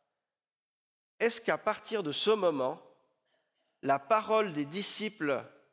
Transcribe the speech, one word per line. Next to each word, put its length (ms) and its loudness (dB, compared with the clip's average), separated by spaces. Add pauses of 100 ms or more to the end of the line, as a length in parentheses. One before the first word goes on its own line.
(1200)
est-ce 220 0
qu'à 180 0
partir 440 -4
de 100 -4
ce 180 0
moment, 500 2 (1000)
la 160 2
parole 540 0
des 120 -2
disciples 800 -2 (280)